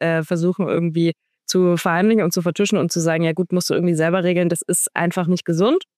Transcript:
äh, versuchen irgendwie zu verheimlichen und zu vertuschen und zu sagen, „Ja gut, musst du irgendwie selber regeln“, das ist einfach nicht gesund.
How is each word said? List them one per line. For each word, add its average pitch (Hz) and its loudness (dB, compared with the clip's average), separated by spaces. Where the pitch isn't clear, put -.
äh, 165 0
versuchen 175 -2
irgendwie 165 0
zu 180 2
verheimlichen 196 2
und 170 0
zu 185 -2
vertuschen 196 0
und 165 0
zu 175 -2
sagen, 165 0
„Ja 165 2
gut, 175 -4
musst 180 0
du - 0
irgendwie 175 2
selber 170 0
regeln“, 175 2
das 170 -2
ist - -4
einfach 175 -2
nicht 180 -2
gesund. 202 0